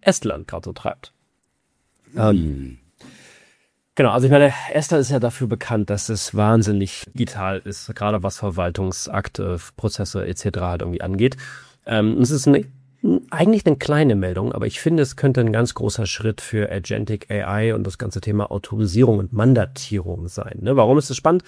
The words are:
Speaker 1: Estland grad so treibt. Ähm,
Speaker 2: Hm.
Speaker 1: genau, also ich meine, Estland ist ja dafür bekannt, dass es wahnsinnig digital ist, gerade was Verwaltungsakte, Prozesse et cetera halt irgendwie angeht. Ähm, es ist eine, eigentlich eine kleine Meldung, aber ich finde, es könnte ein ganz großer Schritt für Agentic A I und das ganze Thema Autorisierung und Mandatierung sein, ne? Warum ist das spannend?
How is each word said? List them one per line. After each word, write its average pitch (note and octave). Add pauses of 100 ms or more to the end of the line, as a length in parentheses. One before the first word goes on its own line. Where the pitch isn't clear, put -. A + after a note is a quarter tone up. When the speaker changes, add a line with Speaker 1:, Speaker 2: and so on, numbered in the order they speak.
Speaker 1:
Estland -
grad -
so F2
treibt. - (1040)
Ähm, G#2+
Speaker 2:
Hm. C2+ (1160)
Speaker 1:
genau, B2
also B2
ich C3
meine, C#3+ (220)
Estland D3+
ist B2
ja C3+
dafür A#2
bekannt, A2
dass G2+
es -
wahnsinnig G#2
digital G2
ist, G2+
gerade G#2
was F#2+
Verwaltungsakte, F#2 (180)
Prozesse G2
et F2+
cetera F2+
halt E2+
irgendwie F2
angeht. G2 (480)
Ähm, A2
es B2
ist C#3+
eine, C#3 (640)
eigentlich G3
eine D3
kleine D3
Meldung, F#2+
aber A2
ich -
finde, D#3+
es C3
könnte C3
ein A2
ganz A#2
großer A2
Schritt G#2+
für G#2
Agentic G#2+
A G2+
I A2+
und G#2
das F#2+
ganze G2+
Thema G#2
Autorisierung G#2+
und F#2+
Mandatierung G2+
sein, -
ne? B2
Warum B2+
ist C#3+
das B2+
spannend? E3+